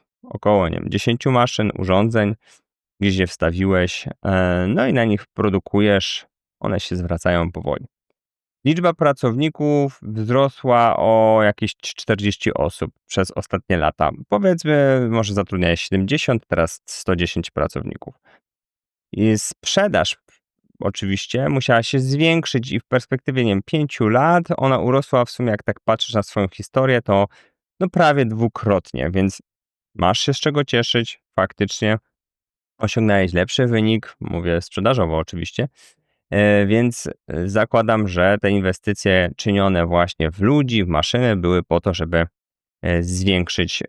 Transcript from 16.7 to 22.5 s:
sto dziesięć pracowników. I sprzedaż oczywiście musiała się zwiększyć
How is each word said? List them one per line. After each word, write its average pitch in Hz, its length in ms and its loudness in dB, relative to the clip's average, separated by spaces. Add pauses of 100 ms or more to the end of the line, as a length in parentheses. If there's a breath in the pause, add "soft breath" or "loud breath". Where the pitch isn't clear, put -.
sto - 320 -4
dziesięć 85 340 -4
pracowników. - 640 -8 (960 soft breath)
I 107 260 2
sprzedaż - 800 -2 (640 soft breath)
oczywiście 101 680 -4
musiała 127 340 2
się 135 180 -2
zwiększyć 143 720 0